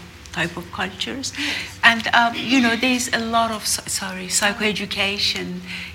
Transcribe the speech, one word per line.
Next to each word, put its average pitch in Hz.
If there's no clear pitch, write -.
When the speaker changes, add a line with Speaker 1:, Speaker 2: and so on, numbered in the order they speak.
Speaker 1:
type 175
of 175
cultures. 214
Speaker 2:
Yes. -
Speaker 1:
And, 233
um, 233
you 247
know, 233
there's 247
a 233
lot 226
of, 214
so-, -
sorry, 185
psychoeducation 202